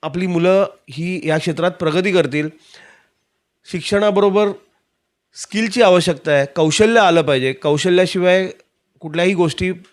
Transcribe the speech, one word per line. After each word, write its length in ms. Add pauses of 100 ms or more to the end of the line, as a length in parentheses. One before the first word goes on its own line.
आपली 240
मुलं 380 (240)
ही 360
या 120
क्षेत्रात 340
प्रगती 400
करतील. 380 (1200)
शिक्षणाबरोबर 760 (880)
स्किलची 480
आवश्यकता 500
आहे, 140 (100)
कौशल्य 440
आलं 220
पाहिजे, 320
कौशल्याशिवाय 960 (500)
कुठल्याही 340
गोष्टी 380 (220)